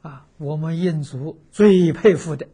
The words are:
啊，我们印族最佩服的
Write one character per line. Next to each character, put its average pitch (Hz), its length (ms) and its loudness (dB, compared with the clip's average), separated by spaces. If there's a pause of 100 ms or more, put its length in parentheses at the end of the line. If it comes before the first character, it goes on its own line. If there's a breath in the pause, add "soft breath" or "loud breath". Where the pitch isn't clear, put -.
啊， 139 260 -20 (100)
我 151 180 -8
们 160 220 -6
印 170 240 -4
族 139 400 -12 (100)
最 185 400 4
佩 196 240 2
服 151 200 -8
的 - 180 -12